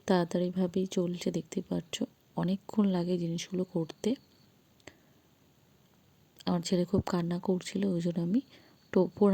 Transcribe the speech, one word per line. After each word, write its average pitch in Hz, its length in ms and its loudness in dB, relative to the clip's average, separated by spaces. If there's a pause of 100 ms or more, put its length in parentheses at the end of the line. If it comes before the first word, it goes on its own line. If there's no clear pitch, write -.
তাড়াতাড়িভাবেই 180 800 2 (100)
চলছে, 175 340 0
দেখতেই 170 380 -4
পাচ্ছ 175 260 -4 (420)
অনেকক্ষণ 190 480 0 (120)
লাগে 175 260 0
জিনিসগুলো 170 420 -4 (100)
করতে। 165 360 -2 (2500)
আমার 180 200 0
ছেলে 180 240 2
খুব 190 100 2 (100)
কান্না 175 260 -2 (100)
করছিল, 185 340 -2 (120)
ওই 170 100 0
জন্য 170 140 0 (100)
আমি 214 120 2 (520)
টোপর 190 420 4